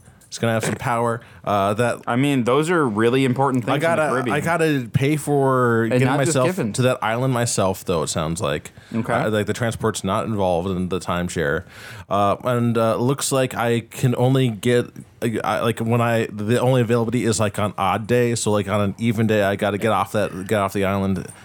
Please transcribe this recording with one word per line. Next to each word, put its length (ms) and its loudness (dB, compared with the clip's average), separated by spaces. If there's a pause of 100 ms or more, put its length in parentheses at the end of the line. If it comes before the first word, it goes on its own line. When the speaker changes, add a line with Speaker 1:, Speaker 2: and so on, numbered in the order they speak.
(280)
Speaker 1:
It's 100 -14
gonna 160 0
have 120 0
some 100 -2
power. 460 -2 (220)
Uh, 320 0
that 300 0
Speaker 2:
I 120 -2
mean, 260 2
those 260 2
are 180 2
really 380 2
important 380 2
things 80 -2
Speaker 1:
I 40 0
Speaker 2:
in 40 0
the 80 0
Speaker 1:
gotta, 240 2
Speaker 2:
Caribbean. 240 -2
Speaker 1:
I 60 0
gotta 520 0
pay 220 2
for 680 2
Speaker 2:
And 100 0
Speaker 1:
getting 140 4
Speaker 2:
not 120 2
just 160 0
Speaker 1:
myself 120 4
Speaker 2:
given. 260 -2
Speaker 1:
to 100 -2
that 180 2
island 320 0
myself, 520 0
though, 180 0
it 60 -4
sounds 320 -4
like. 300 -4 (220)
Speaker 2:
Okay. 200 -2
Speaker 1:
Uh, 180 0
like, 160 0
the 60 -2
transport's 500 -4
not 220 -2
involved 440 0
in 200 -2
the 100 -4
timeshare. 640 -2 (460)
Uh, 340 2
and, 340 0
uh, 200 2
looks 340 -2
like 240 0
I 240 0
can 380 -2
only 320 2
get, 360 0 (380)
uh, 60 0 (140)
I, 180 0
like, 180 0
when 220 0
I, 260 0
the 320 -2
only 220 2
availability 420 0
is, 160 0
like, 180 -2
on 200 0
odd 280 0
days. 360 2
So, 100 0
like, 160 0
on 140 0
an 180 -2
even 260 0
day, 180 4
I 120 2
gotta 240 0
get 140 0
off 180 0
that, 360 -2
get 120 0
off 140 0
the 120 0
island 400 -2 (200)